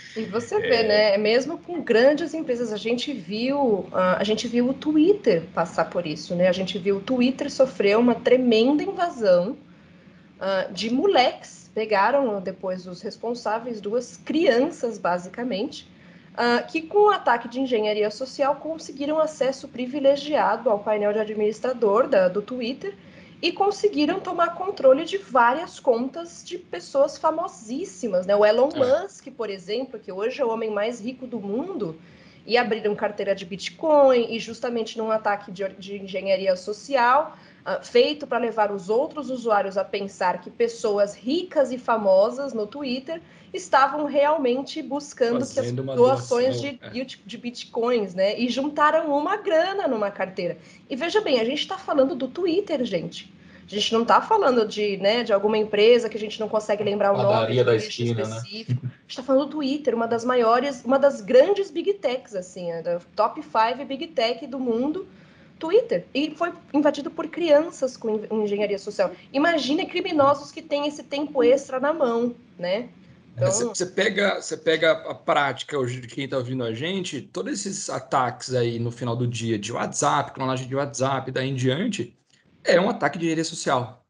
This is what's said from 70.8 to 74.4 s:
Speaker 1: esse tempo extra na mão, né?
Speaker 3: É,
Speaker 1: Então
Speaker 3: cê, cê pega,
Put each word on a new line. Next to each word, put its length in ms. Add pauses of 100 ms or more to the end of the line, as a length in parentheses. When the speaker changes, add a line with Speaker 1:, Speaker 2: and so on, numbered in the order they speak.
Speaker 1:
esse 180
tempo 380
extra 380
na 120
mão, 420 (240)
né? 320 (440)
Speaker 3:
É, 140
Speaker 1:
Então 20
Speaker 3:
cê, 360
cê 0
pega, 560